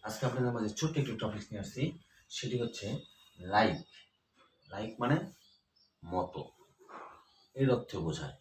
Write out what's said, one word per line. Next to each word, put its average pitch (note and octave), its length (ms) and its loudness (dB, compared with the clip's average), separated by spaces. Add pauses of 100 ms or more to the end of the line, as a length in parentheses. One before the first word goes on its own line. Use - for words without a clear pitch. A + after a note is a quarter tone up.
আজকে A2+ 220 -4
আপনাদের B2 260 2
মাঝে G#2+ 140 0 (100)
ছোট্ট D#3 220 0
একটি A#2 200 0
টপিক G#2 280 -4
নিয়ে G2+ 140 -6
আসছি, B2+ 200 -4 (540)
সেটি B2 240 -2
হচ্ছে A#2 260 -4 (680)
লাইক। G#2+ 260 6 (960)
লাইক A2+ 180 -6 (100)
মানে C#3 160 6 (960)
মতো, - 280 0 (1160)
এর C3+ 160 8
অর্থ - 160 -4 (140)
বোঝায়। C#2+ 360 -2